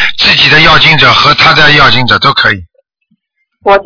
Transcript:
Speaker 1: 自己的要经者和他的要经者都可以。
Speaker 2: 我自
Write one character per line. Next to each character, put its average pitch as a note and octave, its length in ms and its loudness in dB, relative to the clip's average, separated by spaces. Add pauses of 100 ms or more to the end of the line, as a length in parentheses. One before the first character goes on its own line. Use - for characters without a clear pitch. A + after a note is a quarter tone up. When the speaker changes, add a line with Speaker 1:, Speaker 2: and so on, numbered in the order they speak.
(180)
Speaker 1:
自 - 180 -2
己 - 140 -2
的 D3+ 120 2
要 E3 180 2
经 D#3 180 0
者 C3 160 2
和 C#3 220 0
他 D#3+ 180 0
的 D3+ 200 2
要 C#3+ 180 2
经 B2 160 -2
者 G#2+ 120 0
都 C#3 140 -2
可 A2+ 180 -2
以。 F#2+ 120 -8 (1000)
Speaker 2:
我 G3 160 2
自 G3 60 -16